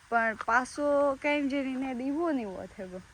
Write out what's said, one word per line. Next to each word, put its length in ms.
પણ 360
પાછો 400
કાંઈ 280
જેની 340
ને 120
દીવો 360
ને 100
એવો 340
થયો. 260